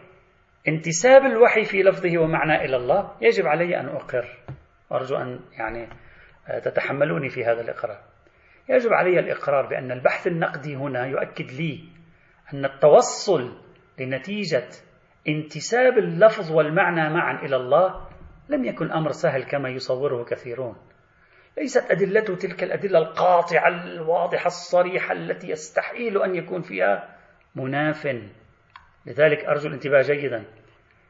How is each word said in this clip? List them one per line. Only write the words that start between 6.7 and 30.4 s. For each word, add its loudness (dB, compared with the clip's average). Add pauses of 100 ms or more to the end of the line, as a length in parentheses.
في -6
هذا 0
الإقرار. -10 (680)
يجب 4
علي 2
الإقرار -2
بأن -6
البحث -2
النقدي -4
هنا -6
يؤكد -6
لي -8 (680)
أن -8
التوصل 4 (360)
لنتيجة -4 (600)
انتساب 0
اللفظ 4
والمعنى 2
معًا -2
إلى -2
الله 2 (400)
لم -2
يكن -4
أمر -2
سهل -2
كما -4
يصوره -4
كثيرون. -8 (800)
ليست 0
أدلته 0
تلك -6
الأدلة 0
القاطعة 2
الواضحة -2
الصريحة 0
التي -6
يستحيل -4
أن -2
يكون -6
فيها -2 (380)
مناف. -4 (880)
لذلك 2
أرجو -2
الانتباه 2
جيدًا، -2 (640)